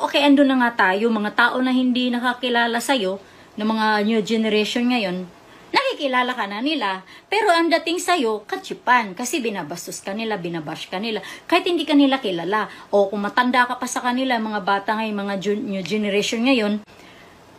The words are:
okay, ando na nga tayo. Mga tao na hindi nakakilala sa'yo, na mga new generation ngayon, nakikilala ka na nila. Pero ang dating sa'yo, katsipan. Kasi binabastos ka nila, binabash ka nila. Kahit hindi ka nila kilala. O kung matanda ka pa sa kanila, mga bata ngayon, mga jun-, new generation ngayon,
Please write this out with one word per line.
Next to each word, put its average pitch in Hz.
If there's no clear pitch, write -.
okay, 294
ando 285
na 262
nga 233
tayo. 208
Mga 208
tao 240
na 254
hindi 254
nakakilala 240
sa'yo, 196
na 208
mga 214
new 220
generation 220
ngayon, 185
nakikilala 262
ka 208
na 202
nila. 226
Pero 427
ang 339
dating 330
sa'yo, 247
katsipan. 233
Kasi 247
binabastos 180
ka 196
nila, 220
binabash 165
ka 185
nila. 208
Kahit 349
hindi 349
ka 302
nila 269
kilala. 190
O 202
kung 202
matanda 247
ka 247
pa 254
sa 262
kanila, 254
mga 214
bata 202
ngayon, 220
mga 202
jun-, 208
new 196
generation 208
ngayon, 214